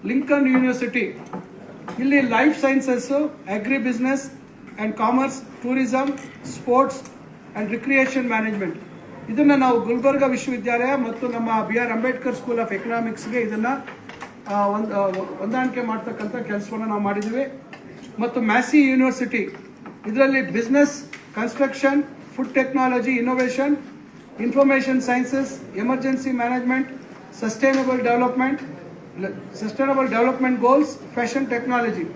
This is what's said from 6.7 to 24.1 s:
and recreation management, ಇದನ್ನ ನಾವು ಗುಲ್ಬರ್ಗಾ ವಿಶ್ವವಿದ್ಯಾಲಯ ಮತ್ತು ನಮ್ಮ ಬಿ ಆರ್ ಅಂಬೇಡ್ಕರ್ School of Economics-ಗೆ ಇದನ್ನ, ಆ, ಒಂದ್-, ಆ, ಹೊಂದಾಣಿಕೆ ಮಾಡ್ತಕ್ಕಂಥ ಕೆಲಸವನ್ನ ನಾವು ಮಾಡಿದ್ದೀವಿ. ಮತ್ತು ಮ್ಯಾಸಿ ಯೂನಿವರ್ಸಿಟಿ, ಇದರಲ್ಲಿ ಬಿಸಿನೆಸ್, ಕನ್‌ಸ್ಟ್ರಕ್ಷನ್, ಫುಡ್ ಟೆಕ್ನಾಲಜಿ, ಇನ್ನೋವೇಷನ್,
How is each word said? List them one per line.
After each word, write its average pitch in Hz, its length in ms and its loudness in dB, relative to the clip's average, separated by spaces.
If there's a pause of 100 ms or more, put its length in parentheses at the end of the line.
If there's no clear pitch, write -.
and 214 160 -2
recreation 262 560 2
management, 214 480 -2 (500)
ಇದನ್ನ 285 260 6
ನಾವು 254 260 4
ಗುಲ್ಬರ್ಗಾ 262 460 2
ವಿಶ್ವವಿದ್ಯಾಲಯ 247 680 0
ಮತ್ತು 240 340 -2
ನಮ್ಮ 226 380 0
ಬಿ 220 120 0
ಆರ್ 233 140 0
ಅಂಬೇಡ್ಕರ್ 254 420 0
School 233 260 -2
of 226 80 -2
Economics-ಗೆ 226 720 -4
ಇದನ್ನ, 214 260 -2 (840)
ಆ, 202 180 2
ಒಂದ್-, 208 260 0
ಆ, 196 140 2 (320)
ಹೊಂದಾಣಿಕೆ 247 440 -2
ಮಾಡ್ತಕ್ಕಂಥ 220 540 -6
ಕೆಲಸವನ್ನ 214 480 -6
ನಾವು 214 160 -2
ಮಾಡಿದ್ದೀವಿ. 214 520 -2 (680)
ಮತ್ತು 240 200 0
ಮ್ಯಾಸಿ 247 500 6
ಯೂನಿವರ್ಸಿಟಿ, 254 580 2 (580)
ಇದರಲ್ಲಿ 262 460 2
ಬಿಸಿನೆಸ್, 262 520 2 (300)
ಕನ್‌ಸ್ಟ್ರಕ್ಷನ್, 277 680 0 (340)
ಫುಡ್ 254 180 -4
ಟೆಕ್ನಾಲಜಿ, 262 560 2
ಇನ್ನೋವೇಷನ್, 254 680 2 (640)